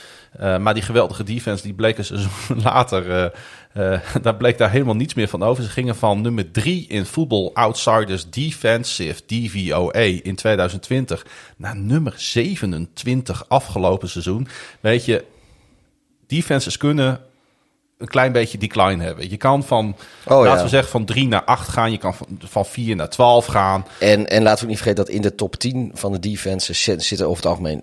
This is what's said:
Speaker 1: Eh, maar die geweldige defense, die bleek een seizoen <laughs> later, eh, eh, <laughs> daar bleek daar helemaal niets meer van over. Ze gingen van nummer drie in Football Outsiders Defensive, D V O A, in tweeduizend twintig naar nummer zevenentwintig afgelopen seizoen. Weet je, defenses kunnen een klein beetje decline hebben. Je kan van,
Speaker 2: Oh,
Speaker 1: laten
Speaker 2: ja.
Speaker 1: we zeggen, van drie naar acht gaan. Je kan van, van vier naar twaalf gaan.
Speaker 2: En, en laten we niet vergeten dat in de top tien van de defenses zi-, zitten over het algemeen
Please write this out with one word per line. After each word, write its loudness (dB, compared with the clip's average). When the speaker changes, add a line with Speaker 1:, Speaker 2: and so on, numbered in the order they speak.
Speaker 1:
Eh, 0
maar 2
die -2
geweldige 0
defense, -6
die -10
bleek 0
een -8
seizoen -4
<laughs> -2
later, 2
eh, -2
eh, -2
<laughs> -2
daar 2
bleek 2
daar 4
helemaal 2
niets -2
meer 0
van -6
over. 0
Ze -8
gingen -4
van 2
nummer -2
drie -2
in -4
Football -2
Outsiders 0
Defensive, -2
D -4
V -4
O 0
A, 4
in -6
tweeduizend 0
twintig -4
naar -12
nummer 0
zevenentwintig -4
afgelopen 0
seizoen. -6
Weet 2
je, 0
defenses -2
kunnen 0
een -12
klein 2
beetje 0
decline 2
hebben. -6
Je -6
kan 2
van, 0
Speaker 2:
Oh, 8
Speaker 1:
laten 8
Speaker 2:
ja. 2
Speaker 1:
we 0
zeggen, 2
van -2
drie 0
naar 2
acht 2
gaan. 0
Je -4
kan -4
van, -14
van -4
vier -4
naar -4
twaalf 6
gaan. 2
Speaker 2:
En, 4
en 4
laten 4
we -6
niet -6
vergeten 0
dat -6
in -2
de 0
top -6
tien -4
van -4
de -4
defenses -4
zi-, 0
zitten -2
over -2
het 2
algemeen -2